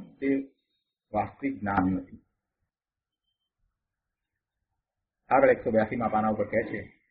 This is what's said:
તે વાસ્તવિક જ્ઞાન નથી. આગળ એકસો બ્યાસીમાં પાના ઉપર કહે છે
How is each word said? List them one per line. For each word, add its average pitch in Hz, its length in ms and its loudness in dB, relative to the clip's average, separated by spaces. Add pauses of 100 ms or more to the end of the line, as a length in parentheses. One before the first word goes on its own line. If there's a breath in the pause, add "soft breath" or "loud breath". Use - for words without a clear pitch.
(160)
તે 139 140 -4 (840)
વાસ્તવિક 104 460 -4
જ્ઞાન 101 260 0
નથી. - 360 -4 (3000)
આગળ 131 200 6
એકસો 123 220 2
બ્યાસીમાં 110 400 0
પાના 110 180 0
ઉપર 104 180 -2
કહે 110 160 0
છે 104 180 -8 (300)